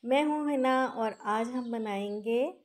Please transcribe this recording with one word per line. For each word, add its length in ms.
मैं 200
हूँ 260
हिना 220
और 280
आज 220
हम 240
बनाएंगे 640